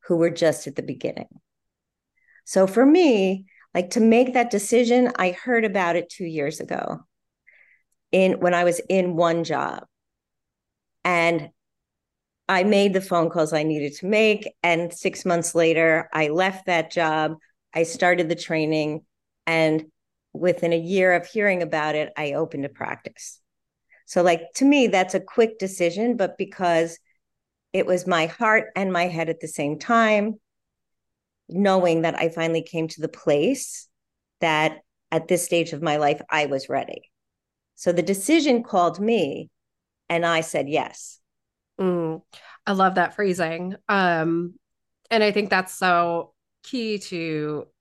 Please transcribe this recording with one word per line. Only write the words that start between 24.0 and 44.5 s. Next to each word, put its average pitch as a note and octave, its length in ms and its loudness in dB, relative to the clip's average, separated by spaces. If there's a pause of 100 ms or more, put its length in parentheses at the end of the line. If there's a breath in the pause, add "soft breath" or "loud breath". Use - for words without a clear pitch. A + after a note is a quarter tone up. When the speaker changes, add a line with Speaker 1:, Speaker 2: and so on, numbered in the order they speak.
Speaker 1:
So, - 160 0
like, E3+ 200 4 (140)
to C4+ 100 0
me, C#4 220 6
that's F#3 280 0
a F#3+ 40 2
quick A3 380 0
decision, F#3+ 600 -2
but F3+ 200 -4
because E3+ 640 -2 (720)
it - 140 0
was F3+ 180 0
my E3+ 220 2
heart A3 380 0 (100)
and F#3+ 180 -2
my F3 140 0
head E3 220 -4
at D#3+ 100 -4
the D#3+ 80 -12
same D3+ 320 -4
time, A3 560 2 (1120)
knowing F3+ 540 2
that E3 120 0
I E3 140 0
finally E3 320 -2
came D#3+ 280 -6
to D#3+ 120 -12
the D#3+ 60 -6
place D#3+ 800 -2 (540)
that D#3 380 0 (320)
at E3 160 -2
this F3 160 0
stage E3 300 -2
of D3 80 -10
my D3+ 160 0
life, D3+ 320 0
I D3+ 160 0
was C#3 240 -6
ready. - 400 -8 (640)
So - 160 -2
the F3 120 0
decision A#3+ 600 2
called F3 360 0
me G3 500 -2 (580)
and E3+ 180 -2
I E3 160 2
said D3 280 -4
yes. - 500 -4 (600)
Speaker 2:
Mm, F3 420 -2 (460 loud breath)
I G3+ 60 -2
love F#3+ 220 2
that F3 200 0
phrasing. F3+ 600 -4 (140)
Um, F3 640 0 (560)